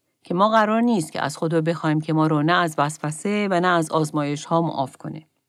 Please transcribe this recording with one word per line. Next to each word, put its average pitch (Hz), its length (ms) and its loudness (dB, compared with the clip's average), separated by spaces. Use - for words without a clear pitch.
که 180 100 -4
ما 202 140 4
قرار 220 320 4
نیست 233 320 0
که - 100 -6
از 151 160 -4
خدا 165 220 0
بخوایم 156 400 0
که 160 120 -4
ما 156 140 2
رو 151 160 2
نه 165 100 2
از 175 260 0
وسوسه 156 720 -2
و 175 100 2
نه 180 80 2
از 165 220 2
آزمایش‌ها 151 720 -2
معاف 135 340 -4
کنه. - 300 -14